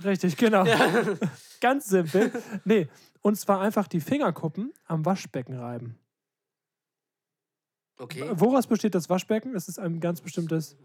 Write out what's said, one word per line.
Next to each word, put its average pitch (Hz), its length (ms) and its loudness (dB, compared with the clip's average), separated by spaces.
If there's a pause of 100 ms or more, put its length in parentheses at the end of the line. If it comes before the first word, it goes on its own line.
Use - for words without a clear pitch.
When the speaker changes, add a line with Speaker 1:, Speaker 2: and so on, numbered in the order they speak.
Speaker 1:
Richtig, 185 320 0
genau. 214 280 6
Speaker 2:
Ja. 226 160 4
Speaker 1:
<laughs> 202 800 0
Ganz 269 260 0
simpel. 185 460 2 (320)
Nee, 185 240 4 (320)
und 208 180 2
zwar 196 220 0
einfach 202 260 0
die 170 140 -2
Fingerkuppen 208 720 -2 (140)
am 160 200 -4
Waschbecken 139 500 -4
reiben. 120 400 -10 (2000)
Speaker 2:
Okay. 127 240 -10
Speaker 1:
W-, 240 180 -6
woraus 247 260 4
besteht 214 280 0
das 175 160 -2
Waschbecken? 214 420 -2
Das 185 160 -8
ist 180 100 -12
ein 170 220 -4
ganz 170 200 -4
bestimmtes 160 640 -4